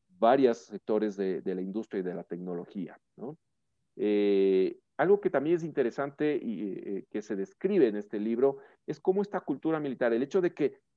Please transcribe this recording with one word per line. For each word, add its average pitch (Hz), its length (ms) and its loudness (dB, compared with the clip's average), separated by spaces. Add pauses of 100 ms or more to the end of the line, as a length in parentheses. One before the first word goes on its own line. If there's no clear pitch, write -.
varios 120 500 4
sectores 104 580 -2
de, 95 260 -2
de 92 120 -4
la 92 60 -4
industria 98 400 -6
y - 20 -2
de 90 120 -6
la 87 100 -10
tecnología, 90 720 -8 (180)
¿no? 147 200 -12 (600)
Eh, 98 800 2 (180)
algo 190 240 4
que 202 80 -2
también 151 280 0
es 165 80 -8
interesante 143 800 -2
y, 104 300 -6
eh, 95 380 -8
que 107 100 -6
se 104 160 -6
describe 147 520 2
en 104 80 -2
este 104 220 -6
libro 117 380 0 (300)
es - 140 -10
cómo 190 200 0
esta 202 200 -6
cultura 156 400 -4
militar, 127 340 0
el 117 80 2
hecho 143 180 0
de 175 140 0
que 135 240 -2 (180)